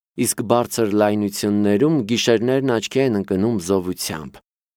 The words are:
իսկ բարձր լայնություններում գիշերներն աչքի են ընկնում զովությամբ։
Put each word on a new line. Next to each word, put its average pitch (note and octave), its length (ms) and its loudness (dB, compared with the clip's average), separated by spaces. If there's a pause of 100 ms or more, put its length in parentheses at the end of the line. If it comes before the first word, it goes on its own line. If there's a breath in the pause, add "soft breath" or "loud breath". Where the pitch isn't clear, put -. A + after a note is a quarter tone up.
(140)
իսկ A#2+ 300 -2
բարձր A#2 480 0
լայնություններում G#2 1080 2
գիշերներն A#2+ 680 0
աչքի A2+ 300 -2
են B2+ 140 2
ընկնում G2+ 440 0
զովությամբ։ F2 800 -4 (380)